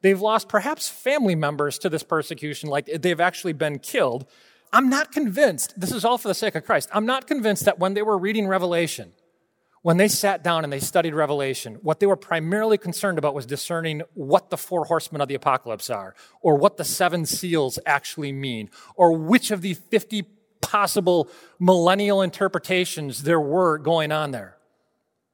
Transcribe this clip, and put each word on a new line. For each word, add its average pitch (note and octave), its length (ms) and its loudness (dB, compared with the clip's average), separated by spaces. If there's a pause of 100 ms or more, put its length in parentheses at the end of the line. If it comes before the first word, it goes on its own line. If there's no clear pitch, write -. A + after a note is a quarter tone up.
they've F#3+ 180 4
lost G#3+ 280 0
perhaps A#3+ 400 -2
family B3+ 460 0
members D3 440 -2
to - 100 -4
this D#3 160 -4
persecution, D3+ 640 -6
like C#3+ 180 -2
they've D#3+ 340 -2
actually F3 340 0
been D3 260 -4
killed. C3+ 460 -2 (460)
I'm B3+ 160 4
not C#4 220 0
convinced, A3 720 0
this F3+ 100 -4
is A#3 140 -4
all A#3+ 140 2
for - 100 -6
the F#3 60 0
sake G#3+ 200 -4
of D#3 100 -6
Christ, E3+ 280 0
I'm G#3+ 140 0
not C4 200 -2
convinced A3 380 0
that F#3+ 160 2
when F#3+ 140 0
they G#3 80 -2
were G#3+ 140 2
reading G3+ 300 0
Revelation, E3+ 680 -2 (680)
when E3+ 140 4
they G3+ 120 6
sat G3 360 0
down E3 180 2
and D3 100 -4
they C#3 60 -6
studied E3 360 0
Revelation, C#3 680 -2
what D#3 160 -2
they G3+ 80 4
were G3 80 6
primarily F#3+ 640 0
concerned F3+ 400 -4
about C#3+ 160 -2
was C3+ 120 -8
discerning D#3+ 560 -6 (120)
what E3 360 0
the E3+ 80 -6
four E3+ 260 -2
horsemen D#3 360 -2
of C#3 60 0
the C3+ 80 -6
apocalypse B2+ 560 -2
are, G2 240 -8 (280)
or D#3 120 6
what F3+ 220 4
the D#3+ 80 -6
seven E3+ 420 0
seals D#3 600 -2
actually C#3+ 440 -2
mean, C3 400 -6 (240)
or F3 180 6
which E3 380 2
of G3 120 -4
the F#3 120 -4
fifty G#3 520 -4 (340)
possible F#3 680 2 (300)
millennial F#3 640 4
interpretations F3 1000 -2
there E3 160 4
were D#3 380 2
going D3+ 340 0
on D#3 180 -2
there. G#2 280 -12 (760)